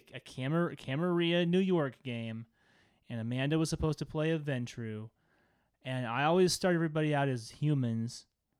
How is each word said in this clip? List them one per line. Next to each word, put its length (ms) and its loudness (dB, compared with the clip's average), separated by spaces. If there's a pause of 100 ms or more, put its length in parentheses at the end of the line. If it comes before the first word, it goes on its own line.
(120)
a, 40 -14
a 40 -10
Camer-, 560 -2
Camarilla 680 2
New 140 4
York 460 2
game. 420 -6 (600)
And 120 -6
Amanda 380 0
was 100 2
supposed 320 -2
to 60 -6
play 240 -2
a 80 0
Ventru. 720 -6 (720)
And 220 -4
I 180 0
always 280 6
start 240 2
everybody 400 0
out 120 2
as 220 -4
humans 760 0 (320)